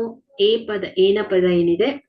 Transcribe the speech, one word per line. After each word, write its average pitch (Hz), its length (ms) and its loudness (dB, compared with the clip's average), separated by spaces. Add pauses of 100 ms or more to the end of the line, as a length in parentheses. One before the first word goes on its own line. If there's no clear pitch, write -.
(480)
A - 20 2 (180)
ಪದ, 202 220 -8 (140)
A - 20 6 (120)
ನ 214 120 -2
ಪದ 185 140 2 (160)
ಏನಿದೆ? 170 280 0 (200)